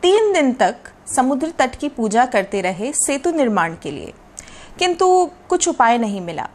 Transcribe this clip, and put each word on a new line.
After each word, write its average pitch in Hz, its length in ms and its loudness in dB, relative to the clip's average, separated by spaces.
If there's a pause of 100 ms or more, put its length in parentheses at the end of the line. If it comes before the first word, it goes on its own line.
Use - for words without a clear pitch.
तीन 415 300 4
दिन 294 200 2
तक 202 240 0 (400)
समुद्र 269 420 0
तट 254 180 0
की 294 120 -6
पूजा 233 380 0
करते 202 340 -2
रहे 190 320 -4
सेतु 285 380 -2
निर्माण 214 520 0
के 147 80 -8
लिए, 135 240 -12 (640)
किंतु 359 520 2 (180)
कुछ 359 200 0
उपाय 240 300 2
नहीं 208 220 -4
मिला। 170 340 -8